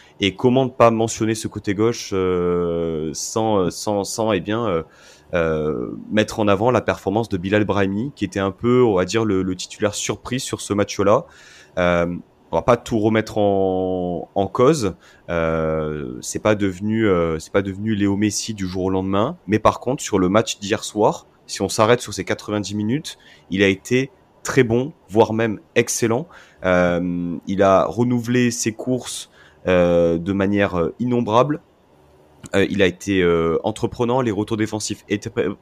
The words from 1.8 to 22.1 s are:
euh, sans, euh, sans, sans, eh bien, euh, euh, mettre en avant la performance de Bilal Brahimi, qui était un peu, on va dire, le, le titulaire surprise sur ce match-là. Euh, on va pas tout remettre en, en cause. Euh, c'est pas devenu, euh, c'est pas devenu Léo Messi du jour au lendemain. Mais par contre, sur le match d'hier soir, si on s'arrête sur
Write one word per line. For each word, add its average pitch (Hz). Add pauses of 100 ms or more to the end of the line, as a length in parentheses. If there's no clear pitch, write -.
euh, 87
sans, 110
euh, 87
sans, 101
sans, 110
eh 95
bien, 110
euh, 85 (520)
euh, 78 (180)
mettre 107
en 104
avant 101
la 113
performance 98
de 98
Bilal 98
Brahimi, 98
qui -
était 98
un 98
peu, 123
on 113
va 92
dire, 110
le, 95
le 92
titulaire -
surprise -
sur -
ce -
match-là. 104 (520)
Euh, 87 (380)
on 80
va 85
pas 120
tout 117
remettre 110
en, 92
en 98
cause. 123 (340)
Euh, 78
c'est -
pas 107
devenu, 104
euh, 82
c'est -
pas 101
devenu 98
Léo 101
Messi 107
du 95
jour 92
au 95
lendemain. 98 (120)
Mais 107
par 110
contre, 139
sur -
le 90
match 107
d'hier 101
soir, 113 (220)
si -
on 98
s'arrête 113
sur 104